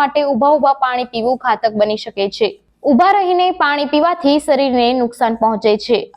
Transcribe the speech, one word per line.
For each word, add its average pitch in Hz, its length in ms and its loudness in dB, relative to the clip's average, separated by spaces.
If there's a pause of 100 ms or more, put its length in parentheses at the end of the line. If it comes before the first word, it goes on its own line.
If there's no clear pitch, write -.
માટે 285 240 0
ઊભા 277 320 2
ઊભા 269 260 0
પાણી 247 320 -4
પીવું 240 320 -2
ઘાતક 214 340 -2
બની 214 240 -2
શકે 202 240 -6
છે. 202 220 -2 (400)
ઊભા 349 260 4
રહીને 359 280 0 (140)
પાણી 294 320 -2
પીવાથી 302 540 2
શરીરને 262 500 2
નુકસાન 240 480 -2
પહોંચે 220 400 0
છે 233 160 0 (180)